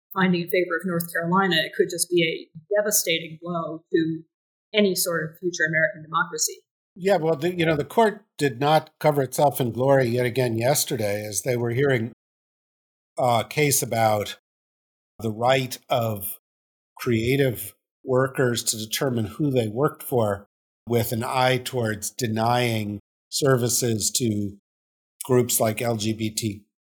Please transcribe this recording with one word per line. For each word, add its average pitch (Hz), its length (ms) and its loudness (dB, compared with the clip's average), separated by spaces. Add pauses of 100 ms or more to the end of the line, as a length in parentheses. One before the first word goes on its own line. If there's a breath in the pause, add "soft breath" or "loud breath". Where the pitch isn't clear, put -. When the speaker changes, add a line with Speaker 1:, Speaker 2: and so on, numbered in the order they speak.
(140)
Speaker 1:
finding 185 280 2
in 170 80 -8
favor 175 300 0
of 185 60 -10
North 170 260 -4
Carolina, 175 460 0
it 143 180 -2
could 185 140 2
just 175 200 -4
be 165 420 0
a - 80 -18 (180)
devastating 165 640 -2
blow 165 420 -6 (100)
to 160 280 0 (520)
any 208 200 4
sort 170 300 -2
of 156 160 -12
future 175 280 -4
American 156 360 0
democracy. 160 540 -4 (380)
Speaker 2:
Yeah, 190 220 2
well, 160 180 2
the, 165 180 -2
you 170 120 0
know, 160 100 4
the 139 80 -2
court 214 400 2 (140)
did 127 240 0
not 151 300 2 (100)
cover 147 200 4
itself 135 380 2
in 120 140 0
glory 131 340 4
yet 123 180 0
again 120 320 0
yesterday 113 680 0
as 104 140 -6
they 123 160 -2
were 117 140 -2
hearing 127 420 0 (1040)
a 120 320 2
case 147 340 0
about 110 540 0 (840)
the 110 120 -4
right 127 460 0 (120)
of 113 500 -2 (580)
creative 120 760 0 (320)
workers 127 580 0
to - 140 -4
determine 113 480 -2
who 147 260 -2
they 120 160 2
worked 127 360 -2
for 104 440 -2 (400)
with 117 240 0
an 113 120 -2
eye 127 340 2
towards 113 540 -4
denying 113 880 0 (300)
services 117 840 2
to 104 440 -2 (680)
groups 123 340 2
like 110 220 0
L 117 160 -2
G 107 160 -2
B 110 160 -4
T 107 340 -6 (200)